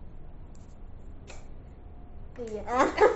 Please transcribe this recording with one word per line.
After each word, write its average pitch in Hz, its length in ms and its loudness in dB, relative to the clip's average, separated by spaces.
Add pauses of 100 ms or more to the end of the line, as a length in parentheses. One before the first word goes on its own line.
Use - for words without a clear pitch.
(2500)
y 226 160 -6
ya. 208 100 -4
<laughs> 247 220 6 (300)